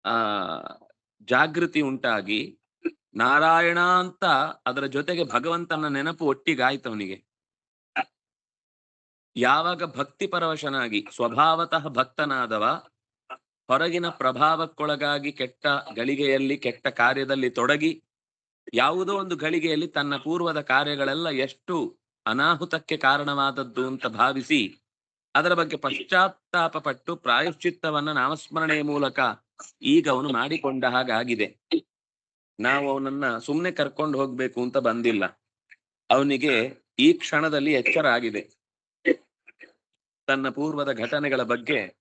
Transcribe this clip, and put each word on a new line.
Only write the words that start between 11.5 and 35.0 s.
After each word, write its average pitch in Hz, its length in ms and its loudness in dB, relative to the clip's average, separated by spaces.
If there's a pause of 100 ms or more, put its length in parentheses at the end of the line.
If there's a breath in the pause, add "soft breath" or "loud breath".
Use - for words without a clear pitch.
ಭಕ್ತನಾದವ 127 1000 -2 (800)
ಹೊರಗಿನ 170 420 0
ಪ್ರಭಾವಕ್ಕೊಳಗಾಗಿ 147 1200 0
ಕೆಟ್ಟ 131 360 -6 (280)
ಗಳಿಗೆಯಲ್ಲಿ 135 600 0
ಕೆಟ್ಟ 123 300 -4
ಕಾರ್ಯದಲ್ಲಿ 131 640 2
ತೊಡಗಿ 147 540 0 (680)
ಯಾವುದೋ 180 440 2
ಒಂದು 190 180 -4
ಗಳಿಗೆಯಲ್ಲಿ 156 520 -2
ತನ್ನ 143 300 -2
ಪೂರ್ವದ 165 440 -2
ಕಾರ್ಯಗಳೆಲ್ಲ 143 680 0
ಎಷ್ಟು 139 680 -4 (280)
ಅನಾಹುತಕ್ಕೆ 151 720 0
ಕಾರಣವಾದದ್ದು 135 880 0
ಅಂತ 131 200 -4
ಭಾವಿಸಿ 120 720 0 (560)
ಅದರ 175 180 4
ಬಗ್ಗೆ 160 240 -2
ಪಶ್ಚಾತ್ತಾಪ 180 1000 0
ಪಟ್ಟು 151 380 -6
ಪ್ರಾಯಶ್ಚಿತ್ತವನ್ನ 156 960 -2
ನಾಮಸ್ಮರಣೆಯ 156 720 -2
ಮೂಲಕ 143 360 -2 (640)
ಈಗ 151 280 4
ಅವನು 135 200 0
ಮಾಡಿಕೊಂಡ 131 560 -2
ಹಾಗಾಗಿದೆ. 120 720 0 (1040)
ನಾವು 139 320 0
ಅವನನ್ನ 135 460 -2
ಸುಮ್ನೆ 165 340 -2
ಕರ್ಕೊಂಡು 143 480 -2
ಹೋಗ್ಬೇಕು 127 420 -2
ಅಂತ 123 160 -2
ಬಂದಿಲ್ಲ. 117 640 0 (720)